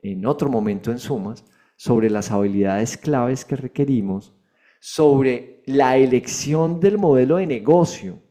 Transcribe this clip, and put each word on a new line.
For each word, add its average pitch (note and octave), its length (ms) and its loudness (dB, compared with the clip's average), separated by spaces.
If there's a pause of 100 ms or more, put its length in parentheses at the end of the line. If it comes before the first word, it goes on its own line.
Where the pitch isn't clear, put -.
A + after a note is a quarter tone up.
en G2 240 -8
otro D3 240 -2
momento G#2+ 420 -4
en A#2+ 80 -6
Sumas, A2+ 460 -8 (320)
sobre A2 320 0
las G#2 200 -2
habilidades G2+ 680 0
claves B2+ 480 -2
que C#3+ 100 -6
requerimos, A#2+ 800 -4 (460)
sobre C3+ 840 0
la C3+ 300 2
elección D3 880 0
del G3 160 2
modelo D3 400 2
de F#3 100 -2
negocio. B2 720 0 (120)